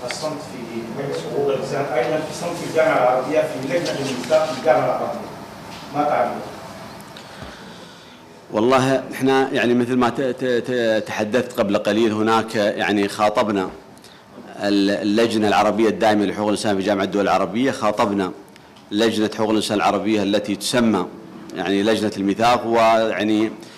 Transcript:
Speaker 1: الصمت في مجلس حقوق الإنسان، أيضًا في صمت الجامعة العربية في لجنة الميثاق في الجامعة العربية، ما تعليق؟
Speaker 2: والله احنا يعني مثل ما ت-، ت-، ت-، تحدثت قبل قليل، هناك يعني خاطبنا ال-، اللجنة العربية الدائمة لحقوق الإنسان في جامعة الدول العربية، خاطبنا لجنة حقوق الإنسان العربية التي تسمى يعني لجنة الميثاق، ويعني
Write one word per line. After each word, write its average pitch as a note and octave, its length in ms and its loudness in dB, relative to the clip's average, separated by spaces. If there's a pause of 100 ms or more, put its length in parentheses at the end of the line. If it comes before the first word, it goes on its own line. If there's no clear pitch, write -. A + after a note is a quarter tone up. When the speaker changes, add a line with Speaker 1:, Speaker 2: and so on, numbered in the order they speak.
Speaker 1:
الصمت D#3 220 -6
في A#2 720 -10
مجلس - 160 -6
حقوق - 340 -2
الإنسان، - 320 -4
أيضًا D#3 320 -2
في - 160 -6
صمت D#3+ 360 -8
الجامعة - 280 2
العربية C3+ 420 2
في - 280 -4
لجنة D#3+ 320 -2
الميثاق D#3 460 0
في D#3 140 -6
الجامعة C#3+ 260 4
العربية، - 420 -4 (680)
ما - 80 0
تعليق؟ - 300 0 (2250)
Speaker 2:
والله C3 520 4 (100)
احنا C3+ 400 2
يعني A#2+ 200 2
مثل B2 220 2
ما B2 140 4
ت-، B2 120 -4
ت-، B2+ 240 -2
ت-، A#2 600 0
تحدثت A2 520 -2
قبل G2+ 180 2
قليل، G#2+ 340 2
هناك A2 440 0
يعني G2+ 520 0
خاطبنا G#2 640 0 (920)
ال-، G2+ 300 2 (120)
اللجنة G#2+ 460 2
العربية G#2 420 4
الدائمة G#2 360 2
لحقوق F#2+ 220 -2
الإنسان G#2 300 0
في F#2+ 60 -2
جامعة G2 200 0
الدول G2 200 0
العربية، F#2+ 480 0
خاطبنا G#2 600 0 (600)
لجنة G#2+ 440 2
حقوق A2 140 0
الإنسان G#2+ 280 2
العربية G2+ 460 2
التي G2+ 320 0
تسمى A2 500 2 (500)
يعني F#2 280 0
لجنة G#2+ 340 2
الميثاق، A2+ 500 2
ويعني A2 840 4 (260)